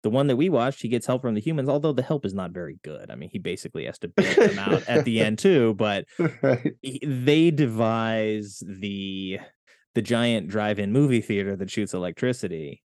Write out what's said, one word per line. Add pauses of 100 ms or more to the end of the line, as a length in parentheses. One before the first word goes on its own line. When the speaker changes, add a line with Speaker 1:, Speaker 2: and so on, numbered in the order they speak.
Speaker 1:
The
one
that
we
watched,
he
gets
help
from
the
humans,
although
the
help
is
not
very
good.
I
mean,
he
basically
has
to
bail
them
out
at
the
Speaker 2:
<laughs>
Speaker 1:
end
too,
but (340)
Speaker 2:
Right.
Speaker 1:
he,
they
devise
the, (560)
the
giant
drive-in
movie
theater
that
shoots
electricity